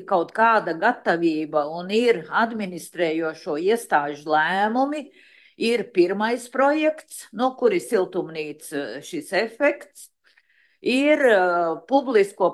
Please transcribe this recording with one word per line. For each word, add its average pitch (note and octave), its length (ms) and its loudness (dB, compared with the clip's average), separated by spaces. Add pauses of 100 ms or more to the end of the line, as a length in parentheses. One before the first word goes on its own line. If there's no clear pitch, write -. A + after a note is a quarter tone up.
kaut F3 260 0
kāda G#3+ 400 2
gatavība D#3+ 960 0
un F3 240 -10
ir A3+ 320 2
administrējošo E3 1400 -4
iestāžu D#3 720 -2
lēmumi, A3 720 0 (560)
ir A3 240 0 (100)
pirmais G#3 560 0
projekts, D#4 800 0
nu, B3 240 -2
kur A#3 220 2
ir F3 100 0
siltumnīca, D3+ 1200 -6
šis D3+ 320 -10
efekts, - 680 -4 (760)
ir, C#4+ 380 2
ā, G#3+ 220 6 (400)
publisko A3+ 720 2